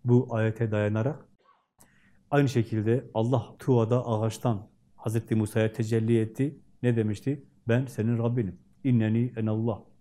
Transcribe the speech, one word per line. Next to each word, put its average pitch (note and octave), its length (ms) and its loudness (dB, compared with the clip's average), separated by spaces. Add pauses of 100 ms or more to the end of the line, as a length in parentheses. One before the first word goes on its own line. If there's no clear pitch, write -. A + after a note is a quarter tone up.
Bu A#2+ 300 4
ayete A2 360 0
dayanarak. G#2+ 540 0 (1040)
Aynı C#3+ 180 4
şekilde A2+ 640 0
Allah A2+ 460 0
Tuva'da A#2+ 480 2
ağaçtan A2 640 -2 (260)
Hazreti A2+ 400 -4
Musa'ya A2 380 0
tecelli A2+ 460 0
etti. A#2+ 400 -4 (240)
Ne A#2+ 120 2
demişti? A2+ 500 -2 (220)
"Ben B2 180 2
senin A#2 320 -2
Rabbinim. A#2 420 -2 (240)
İnneni A#2+ 520 2
enallah." A2 460 -2 (200)